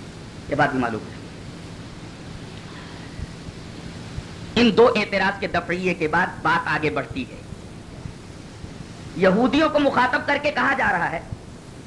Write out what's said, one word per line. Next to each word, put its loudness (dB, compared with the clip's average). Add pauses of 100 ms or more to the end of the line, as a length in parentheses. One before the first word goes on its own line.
(500)
یہ -2
بات 6
بھی 0
معلوم 0
ہے۔ -12 (3250)
ان 6
دو 10
اعتراض 2
کے -2
دفعیے 0
کے 0
بعد 4 (140)
بات 2
آگے 2
بڑھتی -2
ہے۔ -8 (1800)
یہودیوں 6
کو 4
مخاطب 4
کر 2
کے 2
کہا 2
جا 2
رہا 2
ہے -4 (680)